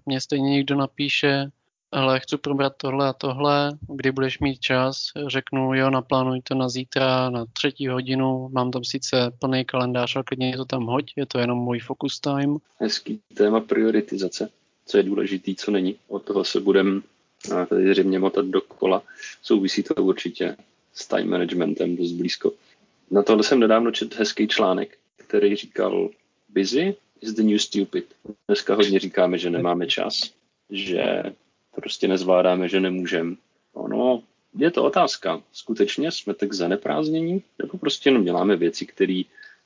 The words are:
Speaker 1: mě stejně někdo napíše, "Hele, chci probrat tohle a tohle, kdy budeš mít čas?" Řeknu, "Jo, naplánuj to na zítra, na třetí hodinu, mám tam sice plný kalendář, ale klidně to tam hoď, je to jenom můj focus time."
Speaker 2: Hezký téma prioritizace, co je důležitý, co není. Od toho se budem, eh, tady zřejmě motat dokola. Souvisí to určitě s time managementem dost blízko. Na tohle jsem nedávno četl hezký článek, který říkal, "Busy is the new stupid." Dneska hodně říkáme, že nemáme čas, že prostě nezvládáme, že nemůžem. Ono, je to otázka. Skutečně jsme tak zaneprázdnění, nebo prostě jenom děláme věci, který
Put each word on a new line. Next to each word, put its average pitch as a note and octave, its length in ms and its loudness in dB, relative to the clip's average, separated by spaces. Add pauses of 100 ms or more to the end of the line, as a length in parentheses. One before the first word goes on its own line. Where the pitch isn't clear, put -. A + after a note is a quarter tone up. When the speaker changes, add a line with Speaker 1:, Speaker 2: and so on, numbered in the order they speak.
Speaker 1:
mě C3+ 140 -2
stejně C#3 300 -2
někdo C#3 260 2
napíše, C#3 760 0 (440)
"Hele, C3 260 2
chci - 160 -6
probrat C#3 400 0
tohle C#3 320 -2
a C3 40 0
tohle, C#3+ 600 0 (240)
kdy C3+ 160 0
budeš C3+ 280 -2
mít C3+ 200 -2
čas?" C3 360 0 (300)
Řeknu, C3 480 -2
"Jo, C3+ 160 2
naplánuj C3 520 0
to - 120 -6
na C3 140 0
zítra, B2+ 640 0
na A#2 220 -6
třetí C#3 360 -4
hodinu, C3 640 -2
mám B2+ 180 0
tam B2 140 -4
sice B2+ 540 -2
plný C3 260 -2
kalendář, B2 520 -2
ale C3 80 -2
klidně B2+ 320 -4
to C3 80 -6
tam B2+ 220 -4
hoď, B2+ 300 -2
je C#3 100 -4
to - 120 -4
jenom A#2+ 200 0
můj A#2+ 200 -2
focus C3+ 420 -8
time." C#3+ 360 -2 (240)
Speaker 2:
Hezký - 400 -4 (140)
téma G#2+ 260 4
prioritizace, A2 920 0 (360)
co - 100 0
je G2+ 60 8
důležitý, F#2+ 540 -4
co - 140 -6
není. G2 260 0 (120)
Od G2+ 140 -8
toho G2 220 0
se - 160 -2
budem, G2 420 4 (600)
eh, F2+ 40 -4
tady F#2+ 240 4
zřejmě F#2+ 280 4
motat F#2+ 280 2
dokola. F#2+ 560 0 (400)
Souvisí G2 400 2
to - 120 -2
určitě F2+ 640 0 (360)
s - 160 -16
time F#2 200 0
managementem F2 680 0
dost F2 160 -2
blízko. F2 400 -2 (580)
Na G2+ 120 4
tohle G#2+ 220 6
jsem C3 160 4
nedávno A2+ 300 6
četl - 280 -4
hezký G#2+ 300 0
článek, G2 500 0 (180)
který G2+ 400 2
říkal, F#2+ 540 -2 (380)
"Busy C3 480 0 (240)
is A2 120 -8
the A2 100 0
new G#2 160 4
stupid." G2 460 -2 (440)
Dneska G2+ 260 0
hodně G2+ 240 4
říkáme, F2+ 400 0
že F2 120 -4
nemáme F2 360 0
čas, - 440 -4 (400)
že F#2 520 -2 (520)
prostě - 340 -4
nezvládáme, F#2 600 4
že F#2+ 120 2
nemůžem. F2+ 560 -2 (360)
Ono, A#2 500 0 (320)
je D#3+ 160 2
to - 140 2
otázka. F#2+ 580 0 (100)
Skutečně A#2+ 600 -2
jsme - 220 -6
tak G2+ 180 -4
zaneprázdnění, E3 920 -2 (160)
nebo - 200 -8
prostě - 320 0
jenom A#2+ 140 6
děláme F#2 320 2
věci, E2+ 300 -2
který F#2 400 0 (400)